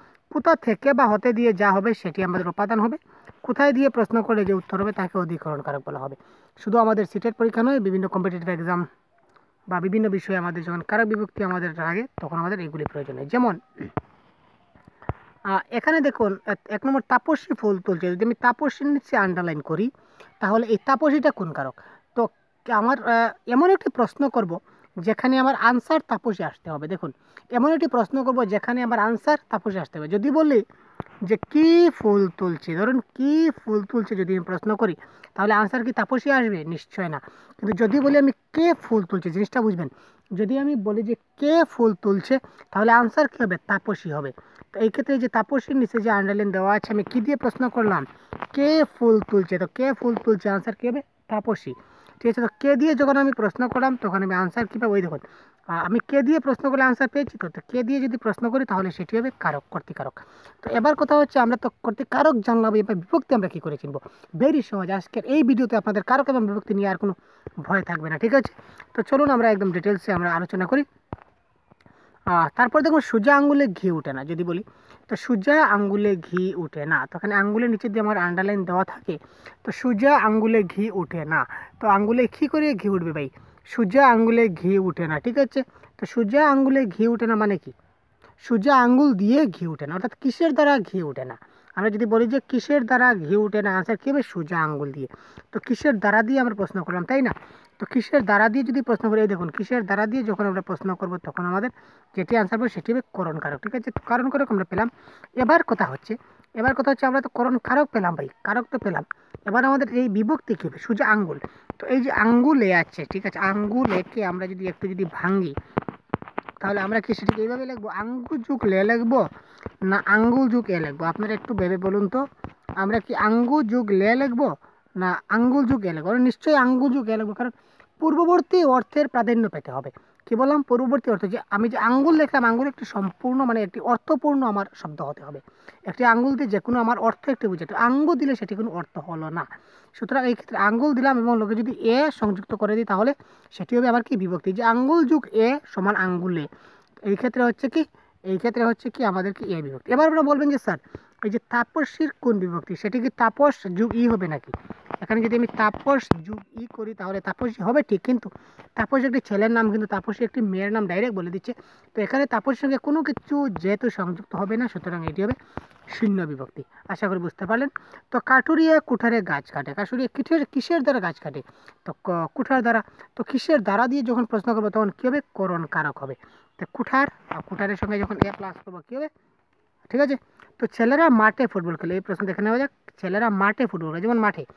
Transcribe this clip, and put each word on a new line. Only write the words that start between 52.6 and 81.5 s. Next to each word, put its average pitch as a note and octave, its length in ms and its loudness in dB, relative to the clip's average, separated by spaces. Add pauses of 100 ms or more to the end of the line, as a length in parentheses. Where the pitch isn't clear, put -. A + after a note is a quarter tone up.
কে C#4 160 4
দিয়ে D4+ 180 4
যখন C#4 220 2
আমি C#4 160 2
প্রশ্ন A#3+ 360 -2
করলাম B3+ 280 0
তখন G3 260 -2
আমি F#3+ 120 -2
answer F#3 320 -2
কী - 120 -12
পাবো? G#3+ 140 0
ওই G3+ 100 2
দেখুন, D#3 160 -6 (500)
আহ, E3+ 160 -4
আমি A3 140 0 (100)
কে C#4 140 2
দিয়ে D4+ 180 4
প্রশ্ন C4+ 300 -2
করলে C4 140 2
answer B3+ 240 2
পেয়েছি - 300 -4
তো, F3+ 100 -8
তো - 120 -14 (120)
কে B3 100 -2
দিয়ে C4 180 -2
যদি B3+ 160 -2
প্রশ্ন A#3 340 -4
করি C4 140 0
তাহলে F#3+ 260 -2
সেটি F#3+ 280 -6
হবে B3+ 120 -2 (100)
কারক, D3 300 -4
কর্তৃকারক। - 500 -12 (420)
তো - 80 -8
এবার C4+ 240 2
কথা D4 220 0
হচ্ছে D4 220 2
আমরা A#3+ 180 2
তো A#3 140 -4 (120)
কর্তৃকারক C4+ 520 0 (120)
জানলাম, A3+ 280 2
এবার G#3+ 200 0
বিভক্তি B3+ 400 0
আমরা F#3+ 140 0
কী - 120 -10
করে D3 160 -6
চিনবো? C#3+ 220 -12 (380)
Very C#4 260 2
সহজ, F#3+ 280 -6
আজকের F#3+ 340 -6
এই D4 180 2
ভিডিওতে A#3+ 340 2
আপনাদের G3+ 260 0
কারক C4+ 260 2
এবং B3+ 180 0
বিভক্তি G3+ 280 -4
নিয়ে G3+ 140 0
আর F#3+ 80 -2
কোনো G3 180 -4 (460)
ভয় F#3+ 220 -2
থাকবে D#3+ 280 -8
না। D#3 80 -4
ঠিক A3+ 160 0
আছে, C4+ 180 2 (420)
তো A3+ 80 -2
চলুন C#4+ 280 2
আমরা A#3 200 4
একদম G3 220 0
ডিটেলসে G3 400 -2
আমরা F3 220 0
আলোচনা F3+ 320 -4
করি। C#4 180 0 (1400)
আহ, E3+ 300 2
তারপর B3+ 260 4
দেখুন D#4 180 4
সোজা A#3+ 360 4
আঙ্গুলে C#4+ 300 4
ঘি F#3+ 240 -2
উঠে D3+ 220 -4
না, C3 120 -8
যদি E3 200 -4
বলি F3 200 -4 (440)
তো G#3+ 80 -4
সোজা C#4+ 480 2
আঙ্গুলে G3+ 520 2
ঘি F3+ 380 -4
উঠে D#3 320 -8
না, D#3 200 0
তো - 120 -16
এখানে G#3 160 -4
আঙ্গুলের G#3 360 2
নিচে A3 180 -2
দিয়ে G#3+ 120 -2
আমার G#3 180 0
underline F#3 460 0
দেওয়া F3+ 200 0
থাকে, - 340 -8 (460)
তো - 80 -8
সোজা B3+ 440 2
আঙ্গুলে A3 460 4
ঘি G3+ 280 -4
উঠে E3+ 340 -6
না, D3 220 0 (340)